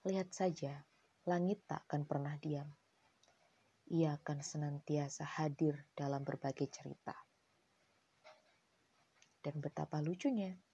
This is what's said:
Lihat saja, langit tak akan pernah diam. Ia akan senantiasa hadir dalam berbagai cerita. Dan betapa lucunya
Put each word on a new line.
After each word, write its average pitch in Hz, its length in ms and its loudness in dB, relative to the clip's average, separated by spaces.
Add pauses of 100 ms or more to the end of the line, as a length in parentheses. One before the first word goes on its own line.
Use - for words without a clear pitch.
Lihat 190 280 0
saja, 143 520 0 (440)
langit 180 400 4
tak - 160 -2
akan 147 240 0
pernah 143 280 0
diam. 147 320 -2 (1160)
Ia 156 320 4
akan 147 240 -4
senantiasa 147 840 -2 (120)
hadir 147 560 2
dalam 139 320 -2
berbagai 139 480 0
cerita. - 400 -10 (2250)
Dan 147 160 -2
betapa 151 400 -2
lucunya 185 560 0 (160)